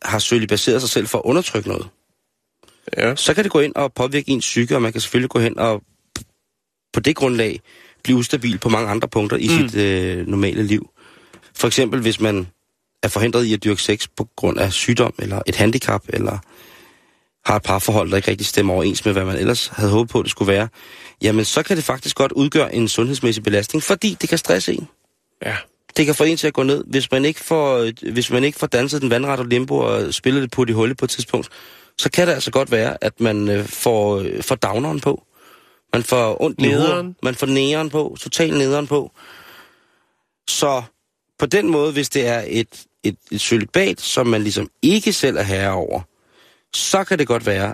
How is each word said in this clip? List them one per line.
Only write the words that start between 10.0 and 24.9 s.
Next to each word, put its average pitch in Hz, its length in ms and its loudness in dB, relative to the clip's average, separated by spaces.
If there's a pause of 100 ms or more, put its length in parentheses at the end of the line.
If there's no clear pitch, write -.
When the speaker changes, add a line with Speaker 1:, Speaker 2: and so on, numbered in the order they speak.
Speaker 1:
normale 98 360 0
liv. 104 260 0 (680)
For - 120 0
eksempel, 123 340 2
hvis 110 180 0
man 101 280 0 (560)
er 110 40 0
forhindret 117 380 2
i 110 80 0
at 101 100 -2
dyrke 104 180 0
sex - 260 -2 (100)
på 107 180 -4
grund - 240 0
af 95 140 0
sygdom, 120 460 2
eller 98 280 -6
et - 80 -2
handicap, 113 540 2
eller 101 280 -4 (1120)
har 104 60 4
et 104 80 -2
parforhold, 98 480 0
der 98 60 2
ikke 95 140 0
rigtig 95 160 -4
stemmer 98 260 2
overens 92 320 0
med, 104 80 2
hvad 95 120 0
man 95 100 -2
ellers - 320 0
havde 104 240 0
håbet 113 200 2
på, 117 120 2
det - 80 -4
skulle 98 220 0
være, 104 140 2 (540)
jamen, 110 240 2
så - 180 0
kan 196 140 0
det 156 80 -2
faktisk - 300 -4
godt 139 160 2
udgøre 143 440 2
en 113 120 2
sundhedsmæssig 113 560 0
belastning, 104 400 0
fordi 196 380 0
det - 80 -2
kan 165 80 0
stresse - 360 0
en. - 140 -8 (580)